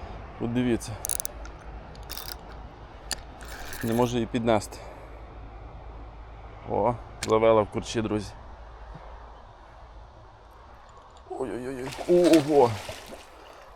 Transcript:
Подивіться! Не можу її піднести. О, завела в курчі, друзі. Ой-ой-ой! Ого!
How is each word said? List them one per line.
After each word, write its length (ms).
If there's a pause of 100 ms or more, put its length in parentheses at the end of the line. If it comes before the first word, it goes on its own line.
(400)
Подивіться! 520 (3000)
Не 100
можу 220
її 100
піднести. 520 (1900)
О, 240 (320)
завела 340
в 100
курчі, 300
друзі. 300 (3000)
Ой-ой-ой! 600 (480)
Ого! 320 (1080)